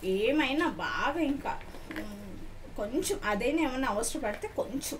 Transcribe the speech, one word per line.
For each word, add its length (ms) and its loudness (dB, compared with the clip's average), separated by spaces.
ఏమైనా 640 4
బాగా 520 0
ఇంకా, 200 -2
ఉమ్, 360 -8
కొంచెం 440 0
అదైనా 300 2
ఏమైనా 260 2
అవసరం 380 0
పడితే 220 -2
కొంచెం 520 -4